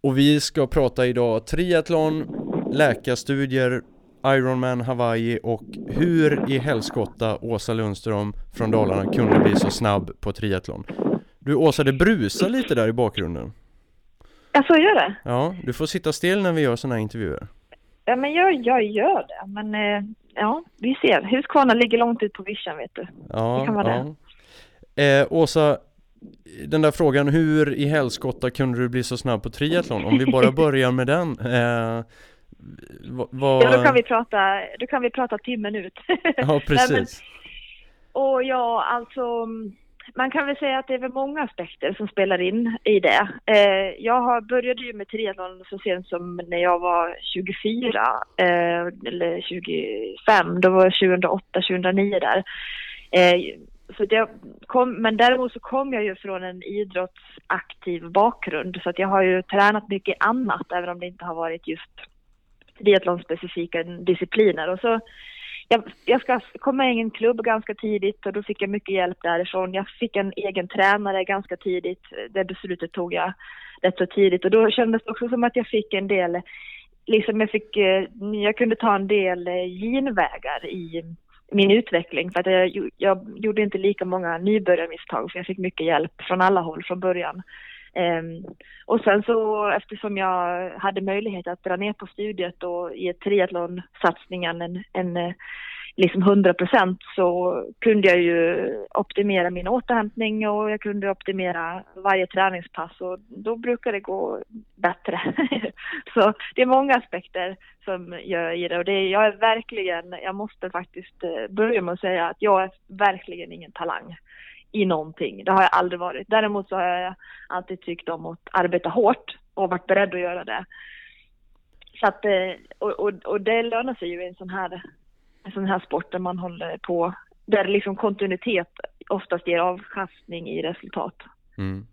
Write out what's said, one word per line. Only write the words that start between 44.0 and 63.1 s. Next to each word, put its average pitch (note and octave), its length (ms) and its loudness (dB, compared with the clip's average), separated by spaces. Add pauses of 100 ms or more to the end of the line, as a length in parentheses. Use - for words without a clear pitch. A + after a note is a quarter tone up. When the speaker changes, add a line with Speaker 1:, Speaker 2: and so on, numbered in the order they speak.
Speaker 2:
jag A#3+ 160 4
har, A#3+ 200 2
började B3 420 -2
ju A#3+ 100 -12
med G3+ 140 -12
triathlon F#3 600 -8
så F#3+ 100 -10
sent F#3 280 -4
som F3 400 -8
när F3 100 -4
jag F3 220 4
var F3 420 0
tjugofyra, G#3 840 -2 (320)
eh, F3 480 2 (200)
eller F3 360 -4
tjugofem. E3+ 1200 0
Då F#3 80 6
var F#3 160 8
det F#3 60 6
tjugohundraåtta, F#3 720 0
tjugohundranio F#3 580 0
där. F#3 240 2 (680)
Eh, F3+ 300 6 (560)
så G#3+ 80 2
det A3 220 2 (400)
kom, B3+ 260 2
men A3+ 240 0
däremot B3 360 4
så A3+ 60 -14
kom C4+ 340 -4
jag G#3+ 100 -2
ju F#3+ 120 -4
från F#3 280 -8
en F3+ 200 -12
idrottsaktiv F#3 1500 -8
bakgrund, F#3 720 2
så F3+ 60 -2
att F3 100 -6
jag F#3+ 80 0
har F#3+ 140 4
ju F#3 200 4
tränat G3+ 480 2
mycket G3 300 -4
annat, A3+ 520 0
även F3+ 180 -4
om F3 100 -10
det F3 80 -10
inte F3+ 180 -14
har E3+ 100 -8
varit E3 320 -6
just D#3+ 240 -10 (840)
triathlonspecifika F3 1080 0